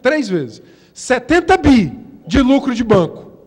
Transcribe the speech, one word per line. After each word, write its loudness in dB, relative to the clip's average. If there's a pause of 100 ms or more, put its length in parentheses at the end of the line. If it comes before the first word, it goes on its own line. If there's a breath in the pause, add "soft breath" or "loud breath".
três 0
vezes. -6 (300 soft breath)
Setenta 0
bi 4 (340)
de 0
lucro 0
de -4
banco. -2 (140)